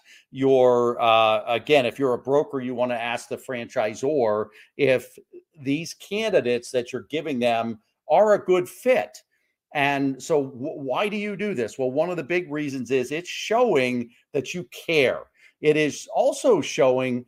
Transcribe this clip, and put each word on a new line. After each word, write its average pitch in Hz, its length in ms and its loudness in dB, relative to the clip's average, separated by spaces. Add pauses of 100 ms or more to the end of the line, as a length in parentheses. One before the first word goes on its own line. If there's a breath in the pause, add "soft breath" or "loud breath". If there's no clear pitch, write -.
(300 soft breath)
your, 123 720 4
uh, 110 460 4
again, 120 400 2
if 107 120 -4
you're 135 160 0
a 113 40 -4
broker, 143 420 -2
you 127 140 -8
wanna 120 220 -2
ask 117 320 -6
the 120 100 -8
franchisor 113 1080 -2 (280 loud breath)
if 131 400 0 (460)
these 143 320 -4
candidates 160 800 -2
that 123 200 -4
you're 120 160 -10
giving 143 300 -4
them 113 400 0 (320)
are 208 240 6
a 185 100 0
good 180 240 2
fit. - 480 -2 (560)
And 139 480 0
so 147 220 0
w-, 135 400 -10
why 139 260 -2
do 208 80 -6
you 208 200 -6
do 202 180 -6
this? 113 240 -4
Well, 127 140 -2
one 160 180 -2
of 175 60 -4
the 160 80 -6
big 175 280 -4
reasons 135 380 -6
is 127 220 0
it's 165 180 -8
showing 135 800 0 (220 soft breath)
that 135 200 -4
you 175 120 -8
care. 131 640 0 (340 soft breath)
It 151 160 4
is 151 360 -2
also 247 480 2
showing 127 680 0